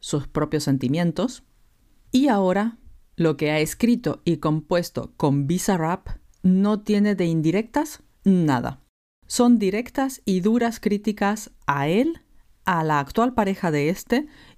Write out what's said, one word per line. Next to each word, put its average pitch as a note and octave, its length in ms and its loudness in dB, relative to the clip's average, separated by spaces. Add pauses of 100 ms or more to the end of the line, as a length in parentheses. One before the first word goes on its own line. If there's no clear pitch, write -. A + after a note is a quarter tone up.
sus C#3+ 260 -6
propios D3 380 -2
sentimientos. D#3 800 -2 (680)
Y C4 160 2
ahora, G3+ 520 0 (360)
lo D#3+ 220 0
que D3+ 160 -2
ha D#3 80 0
escrito E3+ 640 0
y E3 140 0
compuesto D#3 800 -4
con C#3+ 300 0
Bizarrap F3 640 -2 (340)
no G3 380 2
tiene G#3 340 2
de F3+ 120 0
indirectas E3+ 760 -2 (220)
nada. D3+ 560 2 (460)
Son A#3+ 320 4
directas A#3+ 680 -4
y F#3 160 0
duras A3+ 400 0
críticas G#3 720 -2 (140)
a C#3+ 200 0
él, B3 360 0 (420)
a F3 180 0
la D#3 160 0
actual A3+ 360 0
pareja F#3+ 360 0
de D3 200 0
este A#3+ 360 -2 (320)